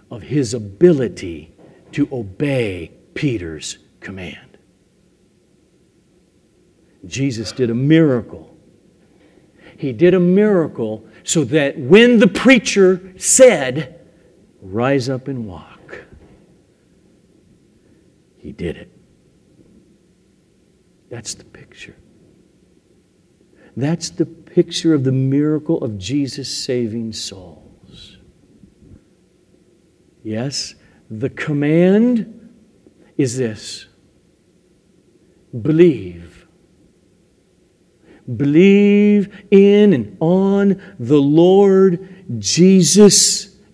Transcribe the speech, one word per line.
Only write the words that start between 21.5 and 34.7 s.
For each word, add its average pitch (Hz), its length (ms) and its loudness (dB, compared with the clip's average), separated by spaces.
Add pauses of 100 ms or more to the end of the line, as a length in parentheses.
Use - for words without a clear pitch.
That's 147 320 -6
the - 160 -4
picture - 720 -4
of 135 100 -2
the 131 80 -2
miracle 147 720 -2
of 107 140 -8
Jesus 123 500 -8
saving 117 640 -8
souls. - 1040 -20 (2000)
Yes, 113 520 -10 (360)
the 110 180 -8
command 180 1200 -2 (680)
is 127 180 -4
this. 113 500 -10 (1700)